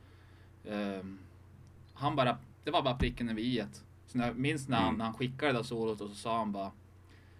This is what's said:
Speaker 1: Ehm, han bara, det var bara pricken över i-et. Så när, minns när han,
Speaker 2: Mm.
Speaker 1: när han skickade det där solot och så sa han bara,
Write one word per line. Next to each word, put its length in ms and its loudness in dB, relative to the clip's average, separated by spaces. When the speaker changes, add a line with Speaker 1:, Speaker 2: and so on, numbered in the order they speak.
Speaker 1:
Ehm, 540 -4
han 220 0
bara, 220 4
det 60 -2
var 120 4
bara 140 2
pricken 320 2
över 120 -2
i-et. 440 -2
Så 120 -2
när, 160 2
minns 340 0
när 80 4
han, 120 6
Speaker 2:
Mm. 100 0
Speaker 1:
när 60 -2
han 100 -2
skickade 380 0
det 60 4
där 40 0
solot 380 0
och 80 -6
så 60 -12
sa 240 0
han 140 0
bara, 200 -4